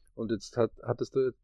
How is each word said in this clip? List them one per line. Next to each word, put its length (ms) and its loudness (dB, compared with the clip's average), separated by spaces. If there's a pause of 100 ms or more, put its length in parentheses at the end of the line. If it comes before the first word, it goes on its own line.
(140)
Und 160 -4
jetzt 280 -4
hat, 140 4 (120)
hattest 320 -2
du 180 2 (100)